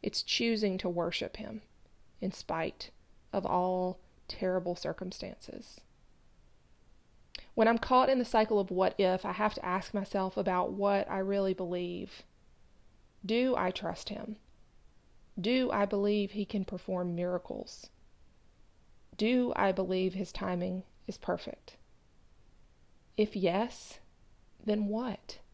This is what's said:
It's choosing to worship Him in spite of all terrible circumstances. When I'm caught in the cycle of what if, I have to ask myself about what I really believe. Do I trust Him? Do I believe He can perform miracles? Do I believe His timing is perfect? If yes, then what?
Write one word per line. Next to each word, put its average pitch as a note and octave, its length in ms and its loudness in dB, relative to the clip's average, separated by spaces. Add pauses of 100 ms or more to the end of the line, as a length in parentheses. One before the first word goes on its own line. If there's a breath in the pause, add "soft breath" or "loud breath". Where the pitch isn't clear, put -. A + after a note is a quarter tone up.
It's - 220 -4
choosing G#3+ 540 0
to - 100 -2
worship E3+ 480 -4
Him G#3+ 260 -10 (580)
in F#3+ 120 -4
spite - 580 -6 (420)
of G3+ 140 0
all F3+ 540 2 (260)
terrible F#3 480 0
circumstances. - 1040 -10 (1700 loud breath)
When A3+ 140 6
I'm A#3 100 4
caught B3+ 300 6
in C4+ 120 4
the A#3+ 40 2
cycle A3 360 4
of F#3 100 -2
what F#3 280 2
if, F#3 260 4
I F#3+ 80 -4
have G#3 220 0
to - 120 -6
ask F#3 260 -2
myself G3 440 -2
about F#3 360 2
what G3+ 380 2
I F#3+ 80 -2
really F#3+ 360 2
believe. F3+ 680 -6 (1040)
Do A#3+ 320 2
I F#3 160 2
trust - 360 -6
Him? - 280 -8 (1040)
Do B3 300 2
I G3+ 140 4
believe G3+ 480 2
He G#3 120 -2
can G3 200 -2
perform F3+ 500 -4
miracles? - 760 -4 (1300)
Do B3 400 4
I G3 160 4
believe F#3 420 2
His F#3+ 160 -4
timing F#3 540 -2 (240)
is G3 100 -8
perfect? - 580 -6 (1400)
If G#3 180 2
yes, F#3+ 640 0 (680)
then G#3 220 0
what? A3 520 -6 (160)